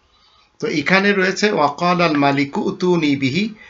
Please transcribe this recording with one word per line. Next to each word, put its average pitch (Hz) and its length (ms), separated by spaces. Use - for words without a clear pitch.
তো 151 80
এখানে 185 460
রয়েছে 190 400
ওয়াকাল 170 480
আল 160 160
মালিকু 139 440
উতুনি 156 560
বিহি 156 380